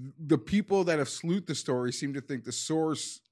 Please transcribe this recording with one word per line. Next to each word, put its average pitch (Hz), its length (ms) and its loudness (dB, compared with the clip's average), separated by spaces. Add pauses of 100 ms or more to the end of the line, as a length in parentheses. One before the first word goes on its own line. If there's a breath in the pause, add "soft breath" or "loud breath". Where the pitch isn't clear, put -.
(180)
the 156 200 4
people 196 460 2
that 165 140 2
have 139 100 0
sleuthed 175 380 -2
the 156 80 -2
story 123 380 0
seem 139 220 -4
to 139 60 -6
think 131 240 -6
the 120 80 -8
source, 160 680 -2 (120)